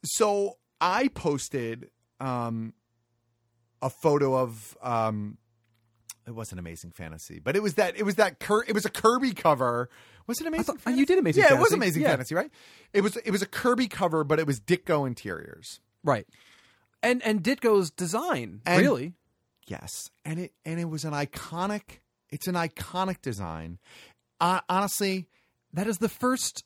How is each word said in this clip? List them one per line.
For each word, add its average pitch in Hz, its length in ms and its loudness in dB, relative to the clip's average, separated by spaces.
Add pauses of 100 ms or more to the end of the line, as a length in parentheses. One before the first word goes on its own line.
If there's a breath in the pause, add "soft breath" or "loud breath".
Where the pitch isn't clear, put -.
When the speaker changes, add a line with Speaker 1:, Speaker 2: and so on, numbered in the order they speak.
Speaker 1:
So 202 520 0 (220)
I 202 300 2
posted, 127 800 -4 (320)
um, 117 520 -4 (1080)
a 135 80 -2
photo 143 460 2
of, 117 460 -4
um, 110 560 -2 (920)
it 120 40 -16
wasn't 110 280 -10
Amazing 85 320 -14
Fantasy, 80 480 -16
but 107 160 -2
it 208 80 0
was 190 120 -2
that, 190 220 0
it 208 60 -2
was 196 120 0
that 202 240 2
Kir-, 214 280 0
it 220 60 -2
was 202 120 0
a 208 40 -2
Kirby 247 440 2
cover 123 560 0 (400 soft breath)
was 240 100 -4
it 320 60 -6
Speaker 2:
I - 20 -2
Speaker 1:
Amazing 320 160 -2
Speaker 2:
thought, - 180 -6
Speaker 1:
Fantasy? 254 180 0
Speaker 2:
you 277 60 6
did 370 140 4
Amazing 202 240 4
Speaker 1:
Yeah, 311 120 10
it - 40 2
was 440 120 6
Speaker 2:
Fantasy. - 40 4
Speaker 1:
Amazing 180 280 2
Speaker 2:
Yeah. 277 80 4
Speaker 1:
Fantasy, 139 240 -2
right? 254 160 -2 (420 soft breath)
It 202 80 4
was, 214 160 0
it 226 140 -4
was 185 100 2
a 190 60 0
Kirby 247 400 2
cover, 160 360 0
but 151 160 2
it 156 80 0
was 131 140 0
Ditko 151 440 0
interiors. 95 760 -10 (220)
Speaker 2:
Right. 131 220 2 (800 soft breath)
And, 247 200 2
and 214 200 2
Ditko's 214 480 4
design, 160 760 -4
Speaker 1:
And 180 160 6
Speaker 2:
really. 175 320 2 (540)
Speaker 1:
Yes. - 420 -12 (140)
And 160 160 -6
it, 180 140 -10 (120)
and 165 140 -4
it 170 100 -2
was 156 140 -6
an 151 100 -4
iconic, 175 840 -4 (300)
it's - 180 -8
an 180 80 -2
iconic 180 680 -4
design. 85 580 -6 (600 loud breath)
Uh, 180 300 2
honestly, 190 580 -2 (460)
Speaker 2:
That 185 140 -2
is 208 100 -2
the 220 120 0
first - 560 -2